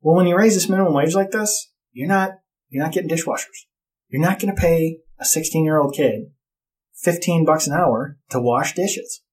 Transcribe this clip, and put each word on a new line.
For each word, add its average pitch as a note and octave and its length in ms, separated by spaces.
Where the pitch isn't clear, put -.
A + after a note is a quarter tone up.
Well, D#3 160
when F3+ 100
you F3 80
raise G#3 200
this F#3 160
minimum F#3 240
wage D#3 200
like G3 160
this, G#3+ 400
you're C3+ 160
not, F#3+ 220
you're C3+ 120
not D#3 120
getting E3+ 160
dishwashers. - 500
You're C3+ 140
not F#3+ 180
gonna G3 140
pay E3 460
a - 60
sixteen-year-old D#3 680
kid A2+ 260
fifteen E3+ 500
bucks D#3 220
an D3 80
hour C#3+ 420
to B2+ 100
wash A#2+ 340
dishes. - 480